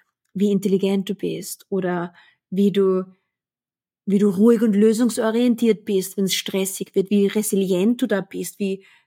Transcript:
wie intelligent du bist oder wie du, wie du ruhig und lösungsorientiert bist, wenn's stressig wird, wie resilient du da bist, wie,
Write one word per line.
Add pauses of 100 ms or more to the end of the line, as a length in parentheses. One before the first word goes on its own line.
(340)
wie
intelligent
du
bist
oder (380)
wie
du, (1000)
wie
du
ruhig
und
lösungsorientiert
bist,
wenn's
stressig
wird,
wie
resilient
du
da
bist,
wie, (220)